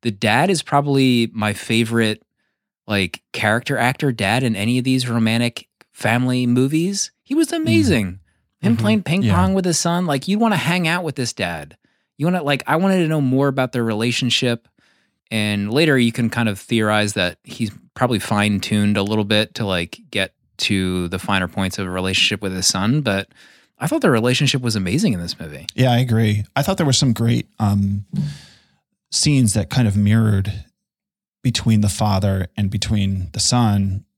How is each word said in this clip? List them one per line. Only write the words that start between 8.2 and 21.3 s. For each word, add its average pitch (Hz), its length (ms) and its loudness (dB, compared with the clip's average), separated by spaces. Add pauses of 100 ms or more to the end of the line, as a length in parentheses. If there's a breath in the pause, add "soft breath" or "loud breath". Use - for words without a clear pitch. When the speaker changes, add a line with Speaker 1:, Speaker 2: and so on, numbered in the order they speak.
Speaker 1:
Him 208 140 2
Speaker 3:
Mm-hmm. 110 80 -2
Speaker 1:
playing 214 220 2
ping 190 180 0
Speaker 2:
Yeah. 165 140 2
Speaker 1:
pong 190 180 2
with 190 100 0
his 175 140 0
son. 175 260 0
Like, 143 240 -2
you 202 100 0
wanna 220 180 2
hang 170 320 0
out 175 160 0
with 147 120 -6
this 123 160 -4
dad. 82 460 -8 (400)
You 143 80 -2
wanna, 180 160 0
like, 143 240 -2
I 143 100 2
wanted 190 220 2
to 165 100 2
know 156 140 0
more 135 260 2
about 131 240 -2
their 120 120 0
relationship. 117 840 -2 (600)
And 104 400 -2
later 143 280 2
you 120 120 4
can 113 200 -2
kind 117 180 0
of 98 100 -4
theorize 107 540 0
that 90 320 -2
he's - 260 -6 (240)
probably 127 240 2
fine-tuned 104 800 0
a 104 60 0
little 104 220 0
bit 107 320 0
to, 110 100 -2
like, 90 340 -4 (100)
get 95 240 -4 (240)
to 92 500 -2
the 92 100 -6
finer 92 300 -2